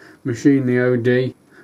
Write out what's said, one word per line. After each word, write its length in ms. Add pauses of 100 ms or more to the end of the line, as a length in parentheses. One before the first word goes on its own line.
(240)
machine 440
the 100
O 180
D, 380 (300)